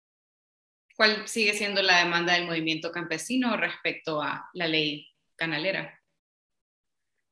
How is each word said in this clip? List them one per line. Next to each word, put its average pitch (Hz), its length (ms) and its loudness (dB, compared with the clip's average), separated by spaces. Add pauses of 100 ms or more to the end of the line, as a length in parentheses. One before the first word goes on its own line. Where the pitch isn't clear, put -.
(960)
¿Cuál 214 300 4
sigue 208 260 0
siendo 202 280 -2
la 185 180 6
demanda 175 340 2
del 175 120 2
movimiento 165 460 -2
campesino 175 640 -2
respecto 165 680 -4
a - 320 -6
la 175 140 -2
ley 151 400 0 (280)
canalera? 160 640 -4 (1300)